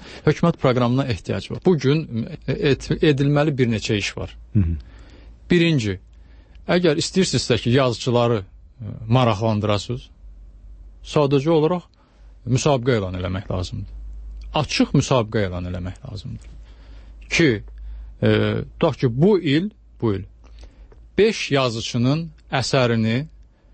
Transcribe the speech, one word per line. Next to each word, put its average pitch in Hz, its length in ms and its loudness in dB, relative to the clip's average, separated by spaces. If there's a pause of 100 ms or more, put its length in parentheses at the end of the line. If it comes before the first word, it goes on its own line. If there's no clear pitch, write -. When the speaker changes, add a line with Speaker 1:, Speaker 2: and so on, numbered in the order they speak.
(260)
Speaker 1:
hökumət 165 360 2
proqramına 127 520 2
ehtiyac - 360 -6
var. - 160 -10
Bu 185 120 6
gün, 131 500 -2 (180)
e, 131 60 -2
et-, - 380 0 (120)
edilməli 147 560 2
bir 120 140 2
neçə 107 260 -2
iş - 180 -6
var. - 200 -10 (160)
Speaker 2:
Hı 110 60 2
hı. 82 180 2 (760)
Speaker 1:
Birinci, 151 480 2 (680)
əgər 170 320 2
istəyirsinizsə 139 640 0
ki, 120 80 0
yazıçıları, 120 720 2
e, - 520 -16 (120)
maraqlandırasınız, 110 1000 2 (1000)
sadəcə 143 440 2
olaraq 165 360 2 (600)
müsabiqə 127 520 2
elan 92 220 -4
eləmək 92 300 -4
lazımdır. 101 420 -6 (600)
Açıq 156 440 0
müsabiqə 113 480 0
elan 90 240 -6
eləmək 90 360 -8
lazımdır. - 420 -12 (840)
Ki, 160 200 4 (720)
e, 110 80 4 (480)
tutaq 156 220 0
ki, 123 120 0 (100)
bu 202 160 6
il, 165 320 0 (300)
bu 110 140 0
il 95 100 -6 (920)
beş 208 320 2
yazıçının 131 760 0 (260)
əsərini 120 720 0 (480)